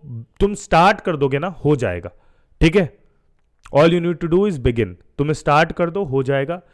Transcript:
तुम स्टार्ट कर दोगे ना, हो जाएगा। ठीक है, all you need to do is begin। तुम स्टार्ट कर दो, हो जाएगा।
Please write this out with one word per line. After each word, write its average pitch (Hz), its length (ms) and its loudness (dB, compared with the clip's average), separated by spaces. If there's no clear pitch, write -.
तुम 202 140 0
स्टार्ट 185 460 2
कर 170 160 -4
दोगे 139 220 0
ना, 170 100 -6
हो 151 120 4
जाएगा। 90 340 -6
ठीक 165 160 4
है, 185 100 2
all 165 180 6
you 175 60 0
need 170 240 -4
to 160 100 -2
do 190 160 4
is 143 160 -6
begin। 113 280 -2
तुम 147 140 0
स्टार्ट 156 400 0
कर 170 180 -4
दो, 196 140 -4
हो 135 180 -2
जाएगा। 139 380 -2